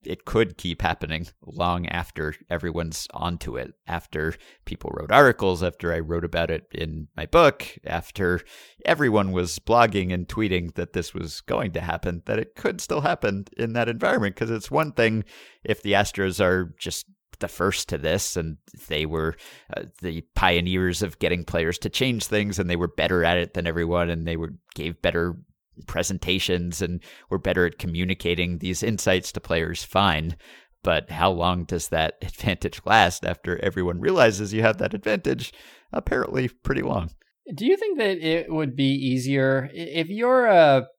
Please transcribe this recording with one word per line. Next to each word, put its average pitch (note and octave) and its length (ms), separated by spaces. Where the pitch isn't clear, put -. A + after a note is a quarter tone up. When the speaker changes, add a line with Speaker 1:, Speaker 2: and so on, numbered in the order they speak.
Speaker 1:
it - 220
could A2 340
keep E2+ 240
happening D#2+ 420
long F2 460
after D#2+ 480
everyone's E2 640
onto E2 420
it, B1+ 140
after E2 480
people - 280
wrote - 180
articles, G#2+ 520
after E2+ 280
I E2 80
wrote E2+ 240
about E2 280
it D#2+ 200
in D#2 360
my D#2+ 80
book, D#3+ 400
after E2+ 580
everyone G#2+ 460
was F2+ 260
blogging G2+ 560
and F2+ 140
tweeting F2+ 480
that F2 180
this F2 220
was E2 260
going - 300
to E2 100
happen, E2+ 440
that G#2+ 120
it A2+ 180
could - 240
still - 220
happen G#2+ 440
in A2+ 160
that A#2 160
environment. A#2 460
'Cause A2+ 160
it's A2 180
one D3 220
thing A2 320
if - 180
the G2+ 120
Astros G2 460
are F2+ 380
just - 300
the - 80
first - 420
to E2+ 80
this D#2+ 400
and D#2+ 200
they D#2 200
were, D#2+ 280
uh, - 100
the E2 180
pioneers F2+ 640
of F#2 160
getting F2 260
players E2+ 360
to - 100
change B2 380
things, G#2 320
and F2+ 100
they F2 60
were E2+ 120
better E2+ 360
at E2+ 140
it F2 180
than E2+ 100
everyone, E2+ 460
and E2 160
they E2 100
were, D#2+ 160
gave E2 260
better E2+ 340
presentations F2+ 920
and F2 200
were G2 80
better F2+ 280
at E2+ 140
communicating F2 800
these F2+ 240
insights G2 480
to - 80
players, E2 440
fine. E2 520
But D#2+ 280
how E2+ 200
long F2 340
does E2+ 240
that D#2+ 280
<laughs> - 40
advantage - 640
last G2+ 400
after F2 380
everyone F2+ 360
realizes G#2+ 540
you A2 80
have A2 160
that - 160
advantage? B2+ 600
Apparently - 560
pretty - 340
long. E2+ 300
Speaker 2:
Do F#3 100
you F#4 120
think G4 220
that G3 200
it D#3+ 320
would D#3 240
be C#3 180
easier, C3+ 800
i-, - 40
if E3 320
you're A#3+ 380
a D3+ 400